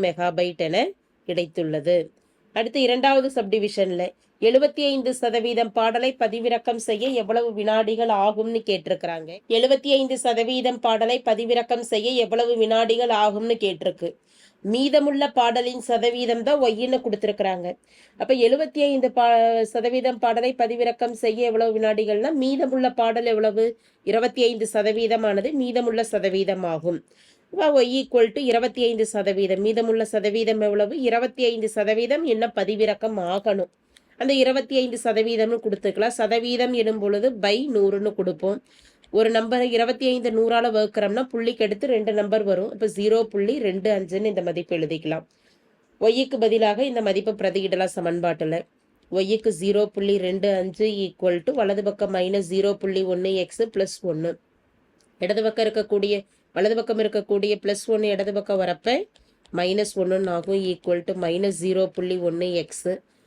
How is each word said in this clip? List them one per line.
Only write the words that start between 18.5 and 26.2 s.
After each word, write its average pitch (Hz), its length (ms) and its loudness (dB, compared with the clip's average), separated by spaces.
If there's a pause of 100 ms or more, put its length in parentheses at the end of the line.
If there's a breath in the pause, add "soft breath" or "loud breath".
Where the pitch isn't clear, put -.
ஐந்து 262 300 2
பா-, 226 560 4
சதவீதம் 247 500 -2
பாடலை 233 280 0 (100)
பதிவிறக்கம் 240 600 -2
செய்ய 233 280 0
எவ்வளவு 220 260 2
வினாடிகள்னா 214 540 0 (120)
மீதமுள்ள 262 460 0 (120)
பாடல் 233 320 0
எவ்வளவு? 214 320 2 (460 soft breath)
இருபத்தி 240 380 0
ஐந்து 220 260 -2
சதவீதமானது 214 760 0 (120)
மீதமுள்ள 233 500 -2
சதவீதம் 190 600 -2